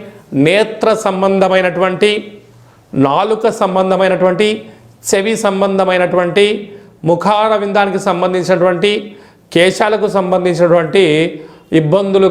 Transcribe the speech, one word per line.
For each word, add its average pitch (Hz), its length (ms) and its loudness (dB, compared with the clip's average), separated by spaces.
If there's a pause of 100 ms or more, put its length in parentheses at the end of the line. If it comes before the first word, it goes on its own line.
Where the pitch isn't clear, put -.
(460)
నేత్ర 214 420 0 (160)
సంబంధమైనటువంటి, 190 1040 0 (960)
నాలుక 208 440 0 (100)
సంబంధమైనటువంటి, 185 880 0 (600)
చెవి 208 260 0 (100)
సంబంధమైనటువంటి, 185 1040 0 (600)
ముఖార 208 420 2 (120)
విందానికి 196 460 -2
సంబంధించినటువంటి, 180 840 0 (640)
కేశాలకు 196 600 2
సంబంధించినటువంటి 180 880 2 (760)
ఇబ్బందులు 190 500 2